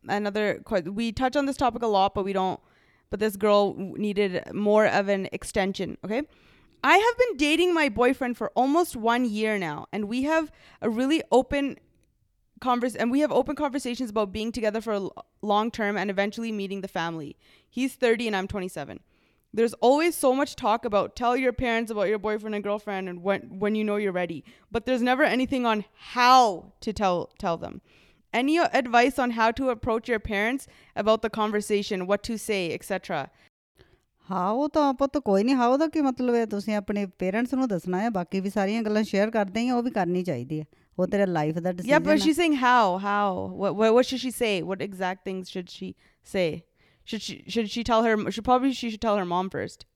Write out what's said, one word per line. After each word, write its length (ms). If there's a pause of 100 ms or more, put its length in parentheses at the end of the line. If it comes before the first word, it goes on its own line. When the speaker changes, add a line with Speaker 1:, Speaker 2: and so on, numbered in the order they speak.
Speaker 1:
another 580
que-, 260
we 200
touch 240
on 100
this 100
topic 260
a 40
lot, 280
but 100
we 80
don't, 280 (500)
but 100
this 160
girl 360
w-, 240
needed 460 (100)
more 340
of 220
an 240
extension, 720
okay? 180 (640)
I 120
have 220
been 180
dating 380
my 140
boyfriend 480
for 180
almost 420
one 280
year 340
now, 340
and 140
we 180
have 280 (280)
a 100
really 320 (100)
open 460 (840)
convers-, 340
and 160
we 100
have 120
open 240
conversations 540
about 220
being 200
together 280
for 120
a 80
l-, 260 (160)
long 280
term 260
and 140
eventually 420
meeting 280
the 80
family. 480 (320)
He's 260
thirty 320
and 100
I'm 100
twenty-seven. 540 (520)
There's 220
always 400
so 200
much 200
talk 300
about, 320
'Tell 200
your 160
parents 380
about 180
your 100
boyfriend 360
and 80
girlfriend 460
and 140
when, 360
when 160
you 100
know 120
you're 160
ready.' 320 (260)
But 140
there's 180
never 200
anything 420
on 200 (100)
how 760 (100)
to 100
tell, 460
tell 180
them. 240 (580)
any 180 (240)
advice 440
on 140
how 100 (120)
to 140
approach 380
your 160
parents 400 (360)
about 220
the 120
conversation, 680
what 240
to 80
say, 240 (160)
et 120
cetera? 360 (1040)
Speaker 2:
ਹਾਂ, 200
ਉਹ 180
ਤਾਂ 260
ਪੁੱਤ 240
ਕੋਈ 260
ਨਹੀਂ। 100
ਹਾਂ, 140
ਉਹਦਾ 180
ਕੀ 140
ਮਤਲਬ 340
ਹੈ? 120
ਤੁਸੀਂ 300
ਆਪਣੇ 300 (120)
ਪੇਰੈਂਟਸ 360
ਨੂੰ 140
ਦੱਸਣਾ 300
ਹੈ, 120
ਬਾਕੀ 300
ਵੀ 100
ਸਾਰੀਆਂ 320
ਗੱਲਾਂ 200
ਸ਼ੇਅਰ 280
ਕਰਦੇ 300
ਹੀ 80
ਆ, 60
ਉਹ 80
ਵੀ 80
ਕਰਨੀ 340
ਚਾਹੀਦੀ 360
ਹੈ। 40 (340)
ਉਹ 80
ਤੇਰੇ 200
ਲਾਈਫ 280
ਦਾ 160
Speaker 1:
Yeah, 100
but 20
Speaker 2:
ਡਿਸੀਜਨ 280
ਹੈ। 60
Speaker 1:
she's 240
saying 220
how, 220 (200)
how? 240 (320)
What, 180
what, 180
what 120
should 160
she 140
say? 160 (160)
What 180
exact 400
things 240
should 240
she 140 (440)
say? 140 (600)
Should 140
she, 140 (120)
should 220
she 140
tell 220
her, 100 (140)
should 140
probably, 280
she 180
should 160
tell 140
her 140
mom 160
first. 460